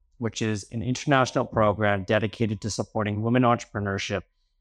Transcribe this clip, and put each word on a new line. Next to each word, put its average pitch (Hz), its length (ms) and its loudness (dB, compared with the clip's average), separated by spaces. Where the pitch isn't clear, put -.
which 113 220 -6
is 107 300 -2
an 113 100 -6
international 127 640 0
program 104 600 2
dedicated 107 560 0
to 110 80 -6
supporting 104 520 -4
women 120 220 2
entrepreneurship 101 800 0